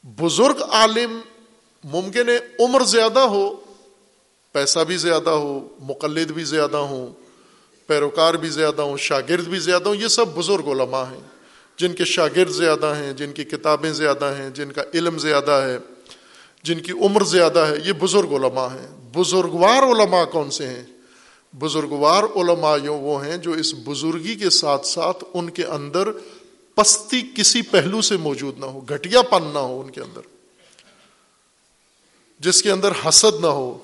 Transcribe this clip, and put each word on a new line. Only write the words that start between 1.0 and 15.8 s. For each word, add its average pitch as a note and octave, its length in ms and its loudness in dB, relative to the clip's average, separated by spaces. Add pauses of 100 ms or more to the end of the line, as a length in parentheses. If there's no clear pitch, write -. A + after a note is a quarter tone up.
ممکن F#3+ 460 -2
ہے A#3+ 100 4 (200)
عمر B3+ 240 4
زیادہ A3 360 4
ہو، G3+ 360 2 (960)
پیسہ C#3 280 0
بھی E3 180 0
زیادہ D#3+ 320 0
ہو، C#3+ 380 -2 (120)
مقلد D3+ 520 -4
بھی D#3+ 120 -8
زیادہ D3 340 -2
ہوں، C#3 300 -6 (800)
پیروکار D#3 460 2
بھی E3 160 -4
زیادہ D3+ 320 0
ہوں، C#3+ 160 -4
شاگرد D#3 480 -2
بھی F3+ 140 -4
زیادہ F3+ 300 0
ہوں، G#3 60 0
یہ G#3+ 120 -4
سب A3 280 2
بزرگ E3+ 320 -2
علماء C3 360 -2
ہیں، C3 160 -14 (580)
جن F3 160 -2
کے F3+ 120 -2
شاگرد E3 440 2
زیادہ D3+ 480 0
ہیں، C#3 160 -6
جن C#3+ 200 -10
کی D3 100 -10
کتابیں D3+ 480 -2
زیادہ D3 480 0
ہیں، C3+ 100 -8
جن C#3 220 -10
کا C#3+ 120 -6 (100)
علم E3 240 -2
زیادہ C#3+ 340 0
ہے، C3+ 260 2 (880)